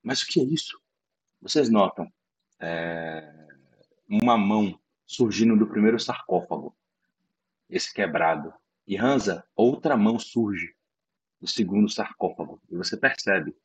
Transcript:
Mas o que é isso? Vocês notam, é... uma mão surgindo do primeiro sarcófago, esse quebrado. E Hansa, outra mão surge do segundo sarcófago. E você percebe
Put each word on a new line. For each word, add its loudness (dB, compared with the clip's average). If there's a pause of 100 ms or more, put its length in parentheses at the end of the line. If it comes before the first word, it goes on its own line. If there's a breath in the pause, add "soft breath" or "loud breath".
Mas -4
o -6
que 0
é 2
isso? -6 (600)
Vocês 0
notam, 2 (480)
é... -8 (600)
uma 4
mão 2 (280)
surgindo 2
do 4
primeiro 2
sarcófago, -6 (920)
esse -8
quebrado. -2 (340)
E -6
Hansa, 0 (100)
outra 2
mão 2
surge -4 (680)
do -12
segundo 2
sarcófago. -6 (100)
E -10
você -6
percebe -2